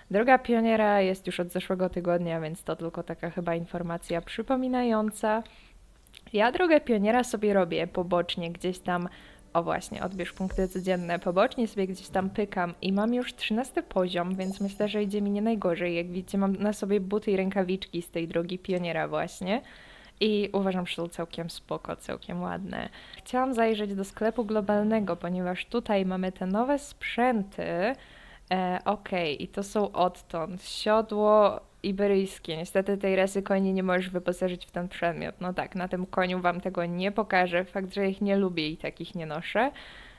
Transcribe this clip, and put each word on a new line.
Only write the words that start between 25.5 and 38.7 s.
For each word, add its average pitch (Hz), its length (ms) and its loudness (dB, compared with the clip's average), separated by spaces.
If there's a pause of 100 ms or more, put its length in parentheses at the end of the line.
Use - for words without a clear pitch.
tutaj 208 400 0
mamy 185 260 -2
te 185 140 -6
nowe 240 320 2
sprzęty. 226 840 -2 (880)
E, 185 320 0
okej, 180 580 -2
i 185 60 -8
to 202 140 -6
są 202 300 0
odtąd. 180 680 -2
Siodło 214 1000 4 (220)
iberyjskie. 196 720 0
Niestety 196 420 0
tej 196 180 2
rasy 190 260 2
koni 196 300 2
nie 190 100 2
możesz 185 280 2
wyposażyć 180 560 -2
w - 40 -20
ten 180 180 -6
przedmiot. 170 520 -2
No 185 140 -4
tak, 143 200 -6
na 185 140 -4
tym 180 180 -2
koniu 185 340 0
wam 175 200 0
tego 185 240 -2
nie 180 280 -2
pokażę. 185 520 2
Fakt, 190 300 -8
że 196 140 0
ich 190 120 -2
nie 196 160 2
lubię 175 320 0
i 160 80 -6